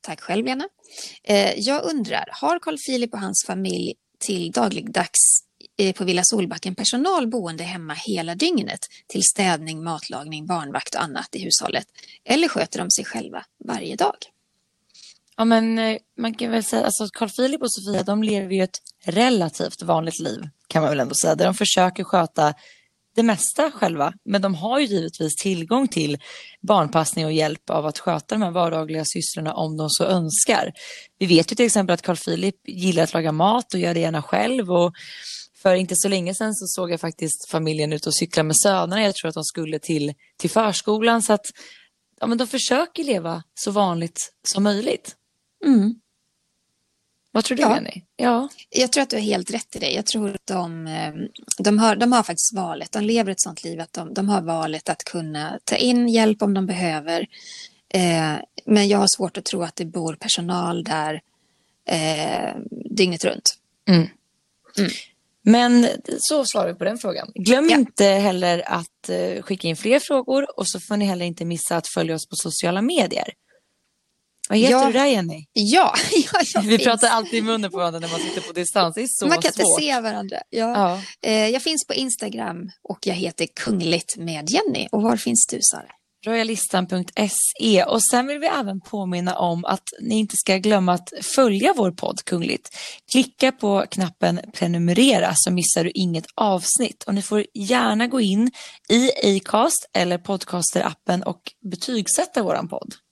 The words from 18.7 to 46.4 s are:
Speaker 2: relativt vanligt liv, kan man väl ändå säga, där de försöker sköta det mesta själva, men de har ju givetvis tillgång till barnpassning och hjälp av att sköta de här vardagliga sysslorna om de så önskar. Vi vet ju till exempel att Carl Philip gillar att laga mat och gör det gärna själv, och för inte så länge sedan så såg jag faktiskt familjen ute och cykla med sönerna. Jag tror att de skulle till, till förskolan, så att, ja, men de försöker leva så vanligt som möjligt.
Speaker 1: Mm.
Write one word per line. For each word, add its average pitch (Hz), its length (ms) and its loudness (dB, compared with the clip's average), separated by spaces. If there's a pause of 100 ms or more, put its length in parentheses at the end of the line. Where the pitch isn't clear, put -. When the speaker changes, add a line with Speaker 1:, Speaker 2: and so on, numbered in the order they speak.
Speaker 2:
relativt 190 760 0
vanligt 165 380 0
liv, 131 220 -6 (260)
kan 160 140 0
man 147 80 2
väl 147 100 0
ändå 135 160 -2
säga, 160 200 2
där 156 100 2
de 185 100 2
försöker 185 480 2
sköta 160 500 2 (600)
det 233 80 4
mesta 233 480 0
själva, 165 420 -2 (120)
men 202 160 0
de 190 140 0
har 220 240 -2
ju 294 60 2
givetvis 165 500 -4
tillgång 196 520 0
till 147 300 0 (440)
barnpassning 160 640 2
och 156 60 -2
hjälp 156 380 -2
av 151 160 0
att 156 140 -6
sköta 170 360 -4
de 220 60 0
här 180 100 0
vardagliga 160 540 -2
sysslorna 160 480 -6
om 156 240 -4
de 156 120 -4
så 160 160 0
önskar. 175 680 0 (440)
Vi 196 80 -2
vet 170 260 6
ju 214 40 -4
till 240 100 4
exempel 196 280 2
att 170 80 -2
Carl 175 160 0
Philip 175 380 -4 (120)
gillar 180 360 2
att 156 100 -2
laga 160 180 0
mat 202 420 2
och 190 60 -2
gör 170 140 0
det 170 60 0
gärna 160 220 -2
själv, 208 500 -2
och 175 220 4 (680)
för 185 140 6
inte 185 220 0
så - 100 0
länge 190 280 -2
sedan 220 200 -2
så 196 120 -8
såg 180 240 -4
jag 170 80 -4
faktiskt - 500 -6
familjen 156 440 -2
ute 151 160 -4
och 151 60 -2
cykla 170 280 0
med 156 140 2
sönerna. 190 460 2
Jag 196 120 2
tror - 140 -6
att 156 60 -8
de 156 80 -6
skulle 156 360 -6
till, 147 340 -2 (240)
till 170 120 -2
förskolan, 220 720 2
så 214 120 2
att, 208 120 0 (720)
ja, - 80 -2
men 233 100 0
de 240 100 -2
försöker 277 560 -2
leva 170 400 -2 (100)
så - 180 -6
vanligt 175 600 -2 (140)
som 196 160 0
möjligt. 208 520 -2 (500)
Speaker 1:
Mm. 233 300 4 (1400)